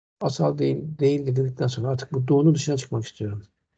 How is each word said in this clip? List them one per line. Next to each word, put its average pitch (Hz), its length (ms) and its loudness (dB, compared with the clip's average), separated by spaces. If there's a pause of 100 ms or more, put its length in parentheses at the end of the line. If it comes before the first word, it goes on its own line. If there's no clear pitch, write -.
(220)
Asal 143 360 0
değil, 143 420 -2
değildir 139 360 2
dedikten 131 320 0
sonra 123 200 -2
artık 131 260 -4
bu 131 140 -2
do'nun 156 280 6
dışına 147 220 -2
çıkmak 113 280 -6
istiyorum. 104 380 -8 (340)